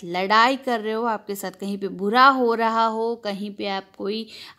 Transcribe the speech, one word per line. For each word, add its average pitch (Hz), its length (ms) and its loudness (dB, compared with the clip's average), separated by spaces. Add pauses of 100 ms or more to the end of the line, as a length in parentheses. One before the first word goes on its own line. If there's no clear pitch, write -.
लड़ाई 202 520 4
कर 247 240 -4
रहे 220 140 -4
हो, 220 100 -2
आपके 208 320 -4
साथ 190 160 -8
कहीं 202 260 -8
पे 196 100 -6
बुरा 202 400 4
हो 254 260 4
रहा 226 320 0
हो, 226 300 -2
कहीं 208 360 -8
पे 208 160 -8
आप 190 280 -8
कोई, 220 340 -6 (300)